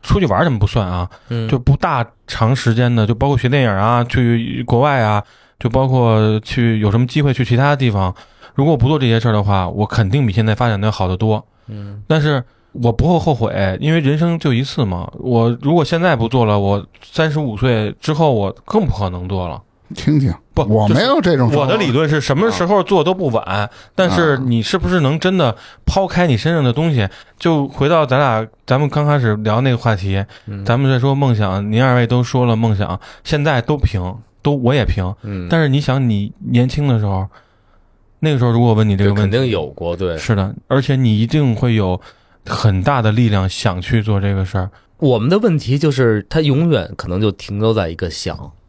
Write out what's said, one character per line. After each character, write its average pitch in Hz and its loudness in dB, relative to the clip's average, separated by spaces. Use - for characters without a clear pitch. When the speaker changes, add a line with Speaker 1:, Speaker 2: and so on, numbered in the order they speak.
Speaker 1:
出 - 0
去 180 2
玩 98 2
儿 165 2
什 175 0
么 120 -2
不 98 2
算 101 0
啊， 90 -4
Speaker 2:
嗯。 117 -4
Speaker 1:
就 131 0
不 135 2
大 143 -2
长 113 0
时 117 0
间 120 2
的， 110 2
就 113 0
包 127 0
括 143 2
学 127 0
电 135 2
影 113 0
啊， 110 2
去 120 0
国 117 2
外 139 2
啊， 107 0
就 - -4
包 131 0
括 110 2
去， 113 0
有 107 2
什 113 2
么 127 2
机 151 -2
会 143 2
去 117 -2
其 117 0
他 143 2
地 131 0
方， 95 0
如 135 0
果 160 4
我 156 2
不 120 2
做 151 2
这 131 0
些 113 2
事 117 0
儿 113 2
的 104 2
话， 98 0
我 92 -2
肯 104 0
定 135 2
比 101 0
现 107 0
在 110 2
发 120 0
展 104 -2
的 104 -2
要 110 0
好 - -2
得 92 -2
多。 107 0
Speaker 2:
嗯。 104 -14
Speaker 1:
但 160 2
是 143 0
我 120 0
不 117 0
会 175 4
后 160 0
悔， 98 -2
因 151 0
为 165 2
人 143 0
生 165 0
就 147 0
一 120 0
次 139 -4
嘛。 90 -4
我 117 0
如 143 0
果 165 2
现 165 -2
在 175 2
不 117 -2
做 120 2
了， 104 2
我 98 0
三 160 -2
十 151 -4
五 131 -4
岁 110 0
之 - -4
后 151 2
我 101 -2
更 208 0
不 - -2
可 101 -4
能 90 -10
做 92 -4
了。 - -10
Speaker 3:
听 151 0
听， 123 0
Speaker 1:
不， 160 -2
Speaker 3:
我 107 2
没 - 2
有 262 2
这 175 2
种 123 2
说 143 2
法。 - 0
Speaker 1:
就 131 -2
是 - 2
我 220 0
的 202 0
理 131 0
论 147 2
是 151 0
什 135 -2
么 214 2
时 180 -2
候 196 2
做 175 2
都 185 2
不 185 -2
晚， 113 -2
Speaker 3:
啊。 104 -2
Speaker 1:
但 180 2
是 165 2
你 123 0
是 110 -4
不 175 -2
是 180 2
能 147 2
真 185 0
的 127 0
抛 196 0
开 175 0
你 135 2
身 156 -2
上 160 0
的 123 2
东 156 0
西？ 110 0
就 151 0
回 135 -2
到 165 2
咱 127 0
俩， 113 0
咱 131 0
们 147 0
刚 147 0
开 147 2
始 110 2
聊 107 0
那 135 0
个 123 2
话 117 0
题， 98 -2
Speaker 2:
嗯。 101 -10
Speaker 1:
咱 117 0
们 135 2
在 131 2
说 135 0
梦 139 2
想， 101 -2
您 110 2
二 131 2
位 123 2
都 123 0
说 123 0
了 117 2
梦 110 0
想， 95 -4
现 151 -2
在 143 0
都 151 -2
平， 92 -2
都， 147 0
我 123 0
也 131 2
平。 95 -2
Speaker 2:
嗯。 95 -8
Speaker 1:
但 165 2
是 151 2
你 135 2
想， 131 0
你 101 -2
年 123 2
轻 147 -2
的 120 2
时 104 -2
候， 95 -2
那 156 0
个 139 0
时 120 2
候 120 2
如 117 2
果 120 4
问 107 2
你 101 2
这 98 2
个 101 2
问 104 2
题， 95 0
Speaker 2:
对， 113 0
肯 131 0
定 123 -2
有 85 -2
过， 85 -6
对。 87 -4
Speaker 1:
是 110 -2
的， 95 -2
而 135 0
且 135 0
你 120 2
一 110 2
定 135 2
会 117 0
有 92 0
很 101 0
大 139 0
的 107 2
力 117 2
量 98 0
想 92 -4
去 110 -2
做 101 0
这 101 -2
个 95 -2
事 92 -4
儿。 92 -4
Speaker 2:
我 131 2
们 113 0
的 190 2
问 214 0
题 131 -2
就 147 0
是， 117 0
他 160 -2
永 156 0
远 113 -2
可 - -10
能 87 -4
就 107 2
停 101 -10
留 113 2
在 101 -2
一 82 -8
个 87 -6
想。 76 -10